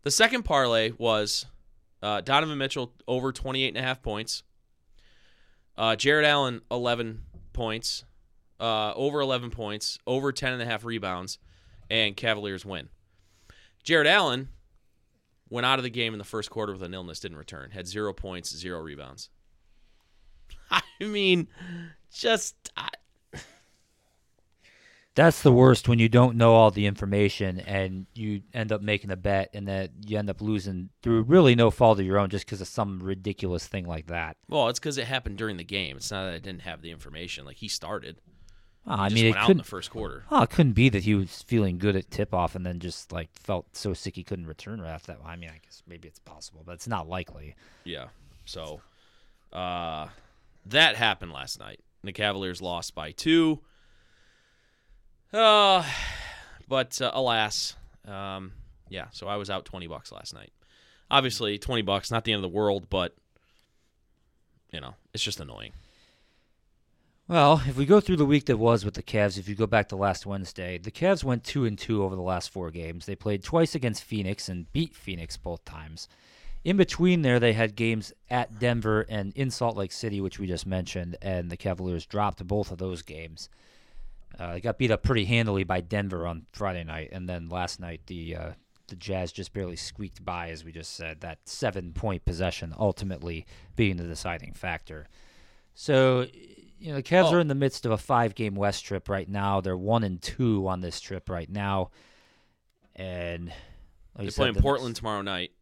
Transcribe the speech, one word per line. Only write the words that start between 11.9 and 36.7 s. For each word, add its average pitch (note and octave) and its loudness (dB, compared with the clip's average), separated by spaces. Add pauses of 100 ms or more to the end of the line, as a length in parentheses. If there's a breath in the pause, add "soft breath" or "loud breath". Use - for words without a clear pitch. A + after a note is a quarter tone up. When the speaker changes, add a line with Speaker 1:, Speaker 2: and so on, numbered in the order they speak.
Speaker 1:
and G#2+ 2
Cavaliers G#2 -2
win. F#2 -10 (920 soft breath)
Jared D#3 6
Allen C3+ 4 (1000)
went A#2+ -2
out C3 4
of B2+ -2
the B2+ -4
game A#2 -2
in G#2+ -8
the G2+ -12
first G#2+ -6
quarter G#2 -4
with F#2+ -10
an F2+ -10
illness, F2+ -12
didn't E2 -12
return, D2 -16
had F#2 -12
zero G2+ -4
points, F2+ -10
zero F2 -8
rebounds. C#2+ -14 (800)
<laughs> - -14
I - 4 (200)
mean, G3 2 (640 loud breath)
just, - 0 (200)
I - -6 (2250 loud breath)
Speaker 2:
That's D#3 6
the C#3+ 10
worst B2 10
when A#2+ 6
you A2+ 6
don't B2 8
know A#2 10
all A2+ 12
the G#2 0
information G2+ 0
and F#2+ -4
you G#2 -6 (100)
end A2 -2
up G#2+ 0
making G#2 0
a F#2 -2
bet F#2+ 0
and G2+ -8
that F#2+ -2 (160)
you G#2+ -4
end G2+ -4
up G2 -6
losing F#2+ -4 (120)
through A2+ 4
really C#3 10
no A#2 8
fault A2 6
of F#2+ 0
your F#2+ 4
own G2 2
just G2 -4
'cause G2 -10
of F2+ -8
some G2+ -4
ridiculous F#2+ -4
thing F#2+ -6
like D#2 -8
that. D#2+ -6 (100)
Speaker 1:
Well, C3 2
it's B2 -4
'cause C#3 -6
it A2+ -4
happened A#2+ -6
during G#2+ -4
the E2+ -10
game. F2 -6
It's - -10
not F#2+ -4
that F2+ -6
I - -8
didn't F#2+ -12
have D#2+ -12